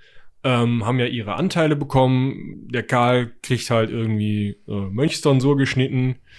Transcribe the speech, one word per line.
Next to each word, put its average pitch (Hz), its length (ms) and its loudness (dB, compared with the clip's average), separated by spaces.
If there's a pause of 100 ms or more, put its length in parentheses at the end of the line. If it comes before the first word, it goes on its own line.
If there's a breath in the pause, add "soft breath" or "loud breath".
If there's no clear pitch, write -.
(440 soft breath)
ähm, 120 420 2
haben 127 140 0
ja 120 60 0
ihre 113 300 -4
Anteile 160 400 0
bekommen. 131 960 0
Der 120 120 -4
Karl 123 500 2 (100)
kriegt 117 260 -2
halt 110 200 2
irgendwie, 107 680 -2 (100)
äh, - 40 -8
Mönchstonsur 131 840 2
geschnitten 131 580 0 (240 loud breath)